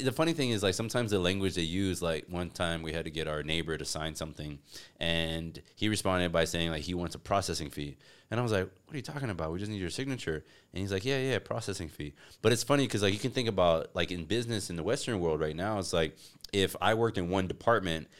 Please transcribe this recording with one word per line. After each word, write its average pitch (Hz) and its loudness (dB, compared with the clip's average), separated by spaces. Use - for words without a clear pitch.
the 131 2
funny 160 2
thing 131 0
is, 104 2
like, 95 4
sometimes 113 0
the 101 4
language 95 2
they 87 0
use, 90 0
like, 82 0
one 87 -4
time 82 -2
we 80 -4
had 82 -4
to 82 -8
get 78 -4
our 76 -4
neighbor 80 -2
to - -6
sign 78 -6
something, 76 -8
and 82 -2
he 104 -2
responded 90 2
by 82 4
saying, 85 0
like, 76 -4
he 90 -4
wants 87 -4
a - -10
processing 85 -2
fee. 71 -8
And 110 0
I 123 0
was 117 0
like, 95 2
"What 147 -14
are 151 -8
you 123 -6
talking 139 -6
about? 82 -2
We 87 -4
just 104 -6
need 101 -4
your 87 -4
signature." 120 -4
And 92 -4
he's 98 -2
like, 98 0
"Yeah, 135 0
yeah, 131 0
processing 98 -6
fee." 73 -10
But - 6
it's 117 2
funny 139 4
'cause, 107 0
like, 101 4
you 104 -2
can 123 -2
think 117 0
about, 87 4
like, 87 0
in 85 -4
business 113 -2
in 87 -4
the 80 -4
Western 98 -2
world 80 2
right 78 0
now, 101 -2
it's 90 -4
like, 80 2
if 95 4
I 104 6
worked 113 2
in 87 0
one 95 2
department 90 2